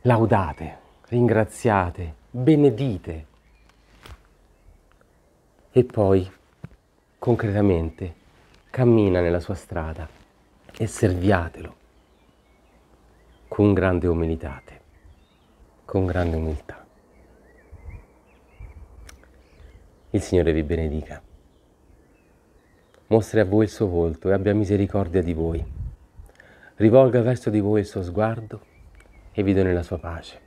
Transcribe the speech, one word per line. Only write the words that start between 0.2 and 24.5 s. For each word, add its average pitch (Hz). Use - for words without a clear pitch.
ringraziate, 104
benedite 123
e 123
poi 95
concretamente 98
cammina 110
nella 87
sua 92
strada 80
e 113
serviatelo 90
con 104
grande 90
umilitate, 82
con 95
grande 87
umiltà. 80
Il 104
Signore 85
vi 80
benedica, 78
mostri 110
a 104
voi 104
il 101
suo -
volto 85
e 95
abbia 101